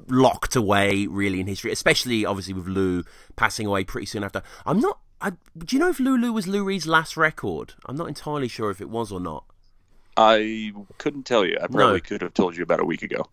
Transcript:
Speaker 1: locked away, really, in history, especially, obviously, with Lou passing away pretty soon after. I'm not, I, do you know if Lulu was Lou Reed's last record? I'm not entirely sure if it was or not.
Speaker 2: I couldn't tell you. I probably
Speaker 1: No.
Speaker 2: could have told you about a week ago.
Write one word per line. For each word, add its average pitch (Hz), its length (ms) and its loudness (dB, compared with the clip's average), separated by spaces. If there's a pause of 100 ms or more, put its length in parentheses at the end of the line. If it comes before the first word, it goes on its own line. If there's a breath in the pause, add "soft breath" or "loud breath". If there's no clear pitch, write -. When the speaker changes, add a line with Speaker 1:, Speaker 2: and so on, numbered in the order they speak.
Speaker 1:
locked 127 480 4
away, 101 500 4
really, 98 340 -2
in 92 60 -4
history, 101 260 -6
especially, 117 540 0
obviously, 95 300 -4
with 90 120 -6
Lou 92 360 0 (320 soft breath)
passing 110 320 -2
away 98 160 0
pretty - 240 -8
soon 104 160 -6
after. 101 180 -6 (240 loud breath)
I'm 156 140 2
not, 370 200 0 (220)
I, 180 120 -4 (220)
do 165 200 -4
you 269 40 2
know 339 100 2
if - 100 -2
Lulu 247 340 2
was 208 140 -2
Lou 202 160 -2
Reed's 196 240 -4
last 160 280 2
record? 117 600 -2 (100)
I'm 131 100 -10
not 165 120 -6
entirely 147 400 -6
sure 110 240 -4
if 95 100 -12
it 95 80 -10
was 110 220 -6
or 92 80 -6
not. 82 260 -8 (720)
Speaker 2:
I 110 560 4 (240)
couldn't - 280 -6
tell 110 200 4
you. 85 100 -2
I 90 120 -2
probably 104 260 4
Speaker 1:
No. 92 80 2
Speaker 2:
could - 200 -8
have 87 120 -4
told 87 240 2
you 87 60 -4
about 82 180 0
a 82 40 2
week 82 160 -2
ago. - 320 -6